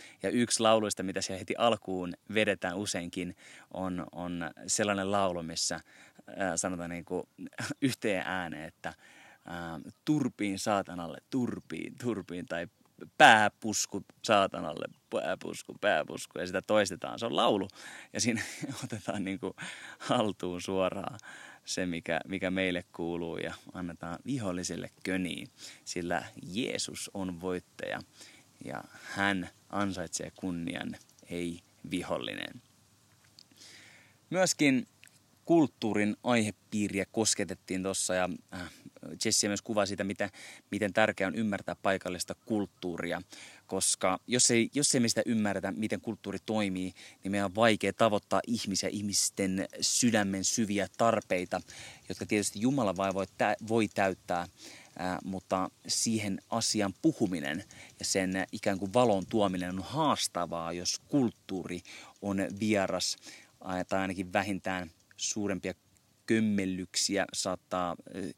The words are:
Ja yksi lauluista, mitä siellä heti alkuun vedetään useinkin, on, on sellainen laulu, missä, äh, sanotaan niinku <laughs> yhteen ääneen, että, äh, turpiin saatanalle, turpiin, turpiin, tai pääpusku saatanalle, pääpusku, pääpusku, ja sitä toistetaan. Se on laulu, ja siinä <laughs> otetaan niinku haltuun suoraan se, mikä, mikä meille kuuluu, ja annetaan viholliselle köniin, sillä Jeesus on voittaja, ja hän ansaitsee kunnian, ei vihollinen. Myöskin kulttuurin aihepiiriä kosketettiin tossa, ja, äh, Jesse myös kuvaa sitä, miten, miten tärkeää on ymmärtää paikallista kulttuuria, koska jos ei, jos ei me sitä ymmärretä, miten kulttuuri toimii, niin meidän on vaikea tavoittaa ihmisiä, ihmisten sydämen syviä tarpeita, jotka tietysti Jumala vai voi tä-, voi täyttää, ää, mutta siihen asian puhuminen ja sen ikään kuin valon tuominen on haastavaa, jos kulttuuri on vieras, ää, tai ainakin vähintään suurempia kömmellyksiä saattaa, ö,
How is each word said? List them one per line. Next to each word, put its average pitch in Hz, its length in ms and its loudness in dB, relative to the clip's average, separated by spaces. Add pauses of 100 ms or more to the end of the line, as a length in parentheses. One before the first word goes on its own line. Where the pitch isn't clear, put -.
(220)
Ja 98 80 -2
yksi 120 300 2
lauluista, 110 420 6
mitä 95 180 -4
siellä 95 180 -4
heti 90 200 -4
alkuun 95 560 0 (200)
vedetään 95 420 2
useinkin, 90 600 -6 (380)
on, 90 380 -4
on 87 380 -6 (160)
sellainen 101 460 0
laulu, 92 300 2
missä, 82 320 -4
äh, 82 80 -8 (720)
sanotaan 87 340 -4
niinku 87 380 -6 (240)
<laughs> - 300 -8
yhteen 110 440 0
ääneen, 85 380 -4
että, - 240 -12
äh, 80 60 -10 (1080)
turpiin 107 540 0
saatanalle, 90 600 -2 (120)
turpiin, 101 680 -4
turpiin, 90 480 -4
tai 85 200 -4 (520)
pääpusku 107 880 8 (180)
saatanalle, 87 640 2 (240)
pääpusku, 90 680 -6
pääpusku, - 580 0
ja 87 80 -4
sitä 92 160 -2
toistetaan. 95 560 0
Se 113 80 -4
on 135 100 -4
laulu, 98 320 2 (440)
ja 107 80 -4
siinä 113 220 0 (220)
<laughs> 139 200 -10
otetaan 104 400 -6
niinku 95 320 -6 (420)
haltuun 92 640 0
suoraan 95 580 -2 (460)
se, - 220 -4
mikä, 82 420 -2
mikä 92 220 -2
meille 92 340 0 (120)
kuuluu, 85 420 -4
ja 80 160 -6 (180)
annetaan 85 540 -10
viholliselle 90 640 -4 (140)
köniin, 92 440 -4 (360)
sillä 85 400 -4 (180)
Jeesus - 720 -6
on 90 260 -6
voittaja, 90 600 -6 (640)
ja - 200 -8 (200)
hän 98 460 0 (200)
ansaitsee 90 640 -4
kunnian, 85 600 -6 (340)
ei 87 300 -4 (300)
vihollinen. 57 720 -6 (1700)
Myöskin 156 560 4 (580)
kulttuurin 107 800 4
aihepiiriä 104 880 0
kosketettiin 95 720 0
tossa, 95 320 0
ja, 92 140 2 (260)
äh, 90 160 -10 (540)
Jesse 107 240 2
myös 101 140 -2
kuvaa 104 240 2
sitä, 98 180 -2
miten, 98 260 -2 (400)
miten 101 220 0
tärkeää 104 360 4
on 78 60 -4
ymmärtää 98 480 -2
paikallista 92 520 -2 (120)
kulttuuria, 90 760 -2 (440)
koska 92 600 2
jos 120 240 4
ei, 117 240 6
jos 139 200 4
ei 131 60 4
me 117 80 4
sitä 110 180 2
ymmärretä, 98 460 0
miten 104 280 -2
kulttuuri 98 460 -6
toimii, 92 480 0 (280)
niin 95 80 -4
meidän 101 140 2
on 92 100 -2
vaikea 107 380 6
tavoittaa 104 540 4
ihmisiä, 101 420 -2
ihmisten 98 800 0 (120)
sydämen 98 640 2
syviä 101 520 0
tarpeita, 104 640 2 (480)
jotka 92 180 -8
tietysti 104 340 0
Jumala 117 360 4
vai 98 180 2
voi 95 120 0 (120)
tä-, 107 180 4 (120)
voi 110 200 4
täyttää, 90 580 0 (520)
ää, 92 260 -2
mutta 92 460 -2 (160)
siihen 104 540 0 (100)
asian 107 520 0
puhuminen 87 640 0 (340)
ja - 60 -6
sen 95 480 0
ikään 101 260 -2
kuin 98 160 -2
valon 107 320 4
tuominen 92 440 0
on 95 120 -4
haastavaa, 87 880 -2
jos 87 360 -4
kulttuuri 95 720 0 (420)
on 98 140 -2 (240)
vieras, 95 560 2 (480)
ää, 90 200 -2
tai 95 160 0
ainakin 92 320 -4
vähintään 92 580 -2 (260)
suurempia 95 580 -4 (520)
kömmellyksiä 98 1080 2
saattaa, 90 640 -2 (200)
ö, 95 200 -6